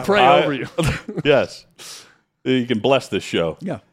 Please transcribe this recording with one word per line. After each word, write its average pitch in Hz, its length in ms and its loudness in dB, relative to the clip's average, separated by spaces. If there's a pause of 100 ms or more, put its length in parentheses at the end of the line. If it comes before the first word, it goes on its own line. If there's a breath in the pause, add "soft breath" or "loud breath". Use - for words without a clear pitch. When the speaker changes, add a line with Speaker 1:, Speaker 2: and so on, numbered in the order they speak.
Speaker 1:
pray 202 180 2
Speaker 2:
I 147 220 6
Speaker 1:
over 151 100 -2
you. 127 140 -6 (280)
Speaker 2:
<laughs> - 280 -10
Yes. 131 420 0 (800 loud breath)
You 127 220 0
can 120 140 -2
bless 127 280 0
this 98 160 -4
show. 85 380 -4
Speaker 3:
Yeah. 160 180 -8 (120)